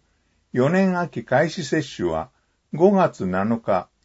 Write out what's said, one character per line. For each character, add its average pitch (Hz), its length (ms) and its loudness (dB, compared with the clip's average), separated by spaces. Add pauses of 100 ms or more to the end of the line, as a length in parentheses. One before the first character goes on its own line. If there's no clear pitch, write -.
(520)
四 127 200 2
年 185 280 2
秋 156 240 -6
開 156 260 2
始 156 140 -10
接 156 180 -2
種 - 280 -6
は 80 200 -6 (440)
五 175 180 4
月 175 340 0
七 98 340 -2
日 95 300 -2 (140)